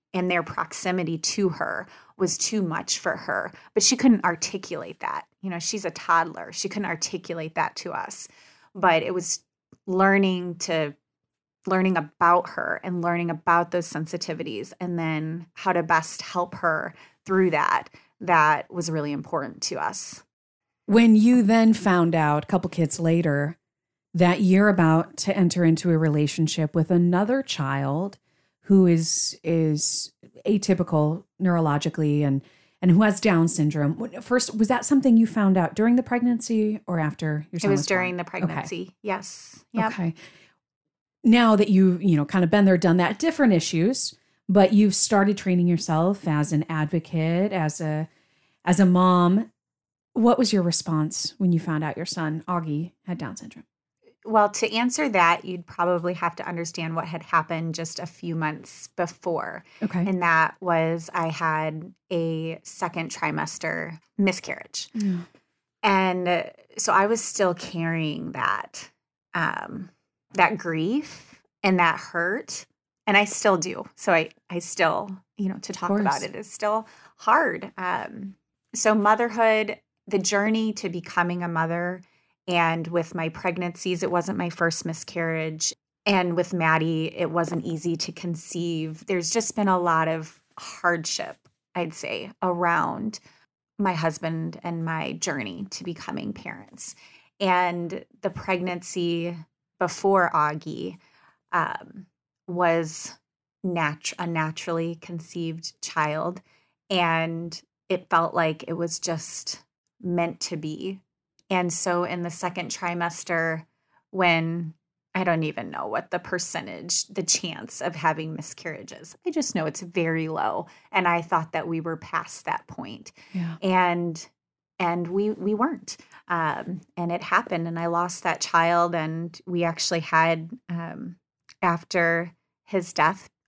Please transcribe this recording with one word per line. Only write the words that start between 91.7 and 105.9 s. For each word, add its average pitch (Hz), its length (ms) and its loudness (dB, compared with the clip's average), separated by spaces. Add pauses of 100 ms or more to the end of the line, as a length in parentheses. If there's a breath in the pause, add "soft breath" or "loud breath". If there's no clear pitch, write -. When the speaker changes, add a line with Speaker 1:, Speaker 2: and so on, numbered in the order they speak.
Speaker 1:
I'd 165 200 -4
say, - 360 -6 (100)
around 175 800 -2 (600 soft breath)
my 190 140 0
husband 160 720 -4
and 165 220 -6
my 160 280 -4
journey - 580 -6
to - 120 -12
becoming - 500 -8
parents. - 640 -8 (440 soft breath)
And 180 640 0 (160)
the 196 80 -4
pregnancy 175 1080 -4 (440)
before 185 540 2
Augie, 156 640 -4 (520 soft breath)
um, - 540 -4 (420)
was 170 680 0 (480)
nat-, 165 560 -4
a 175 80 -6
naturally 165 680 -4
conceived 165 840 -10
child. 156 600 -4 (480)